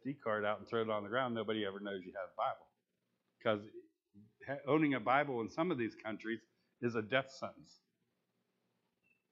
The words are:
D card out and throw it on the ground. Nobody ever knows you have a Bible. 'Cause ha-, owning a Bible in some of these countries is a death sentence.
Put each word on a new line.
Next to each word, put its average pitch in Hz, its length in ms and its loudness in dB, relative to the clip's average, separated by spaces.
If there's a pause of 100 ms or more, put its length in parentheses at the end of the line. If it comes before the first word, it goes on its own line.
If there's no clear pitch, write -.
D 139 120 -4
card 107 300 0
out 104 140 2
and 101 80 -14
throw 117 160 0
it 110 80 0
on 107 140 0
the 101 40 -8
ground. 123 260 0
Nobody 110 300 0
ever 98 140 -2
knows 101 260 -4
you 90 80 -12
have 95 200 -8
a - 40 -14
Bible. 120 300 -4 (760)
'Cause 107 180 4 (880)
ha-, 139 180 -6
owning 147 280 4
a 123 60 0
Bible 127 420 4
in 104 60 -2
some 165 220 0
of 151 80 0
these 113 160 0
countries 110 460 -6 (400)
is 120 160 0
a 113 60 2
death 131 280 2
sentence. - 480 -12 (1500)